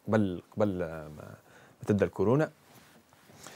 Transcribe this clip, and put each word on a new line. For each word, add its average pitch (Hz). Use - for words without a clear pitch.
قبل، 101
قبل، 101
آه، 80
ما، 76
ما -
تبدا 98
الكورونا، 117